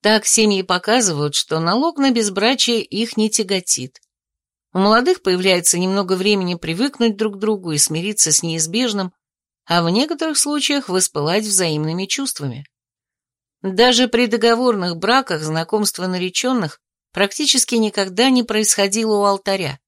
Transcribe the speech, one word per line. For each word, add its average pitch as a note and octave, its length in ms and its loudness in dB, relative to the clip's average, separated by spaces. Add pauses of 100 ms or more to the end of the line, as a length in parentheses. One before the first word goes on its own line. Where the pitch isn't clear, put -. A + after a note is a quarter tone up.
Так G#3+ 240 2
семьи G#3 360 2
показывают, F#3 720 0
что - 240 -2
налог B3 380 0
на C#4 140 4
безбрачие A3+ 720 0
их A3+ 340 -4
не A3 120 2
тяготит. F#3 720 -2 (720)
У F3+ 80 -2
молодых A#3+ 420 4
появляется F3+ 560 2
немного F#3 360 0
времени F#3 420 0
привыкнуть G#3 640 -2
друг G#3 180 -2
к G3 40 -16
другу G3 320 -2
и D3+ 60 -2
смириться E3 540 0
с - 120 0
неизбежным, F3+ 680 -2 (540)
а E3+ 180 0
в E3+ 60 0
некоторых D4+ 480 -2
случаях C#4+ 500 -2
воспылать F3+ 560 0
взаимными E3+ 640 -2
чувствами. C#3+ 600 -6 (960)
Даже A#3 460 2
при A#3+ 200 2
договорных A3+ 680 0
браках G3+ 460 -2
знакомство E3 680 -2
наречённых F#3 720 -2 (320)
практически A#3+ 640 0
никогда G#3 540 2
не B3+ 140 4
происходило G#3+ 760 0
у G3+ 60 2
алтаря. G3 640 -2